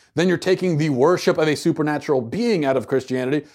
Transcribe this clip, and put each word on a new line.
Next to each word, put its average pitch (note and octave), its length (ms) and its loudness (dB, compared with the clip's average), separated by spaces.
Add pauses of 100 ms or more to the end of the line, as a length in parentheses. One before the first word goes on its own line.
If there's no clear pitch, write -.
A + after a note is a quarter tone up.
(140)
then E3+ 140 2
you're F3 80 2
taking F#3 400 0
the D#3 140 0
worship D#3+ 480 2
of D#3 100 2
a D3 80 0
supernatural D3+ 640 -2
being E3+ 440 -2
out C3+ 120 2
of A#2+ 100 -2
Christianity. B2+ 680 -2